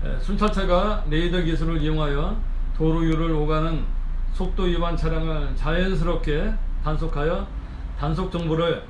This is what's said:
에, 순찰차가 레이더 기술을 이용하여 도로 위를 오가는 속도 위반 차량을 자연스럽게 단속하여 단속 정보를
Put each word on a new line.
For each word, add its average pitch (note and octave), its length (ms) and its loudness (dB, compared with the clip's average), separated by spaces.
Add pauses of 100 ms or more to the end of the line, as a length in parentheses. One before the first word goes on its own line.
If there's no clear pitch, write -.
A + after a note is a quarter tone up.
에, - 160 0
순찰차가 F#3 880 2
레이더 E3+ 340 2
기술을 D#3+ 380 0
이용하여 D#3 560 0 (400)
도로 D#3+ 220 2
위를 D#3+ 320 2
오가는 D#3 540 0 (480)
속도 F#3 320 0
위반 E3+ 320 0
차량을 D#3 580 0
자연스럽게 E3+ 1000 0 (300)
단속하여 D#3 640 0 (500)
단속 D#3+ 360 -2
정보를 E3 580 0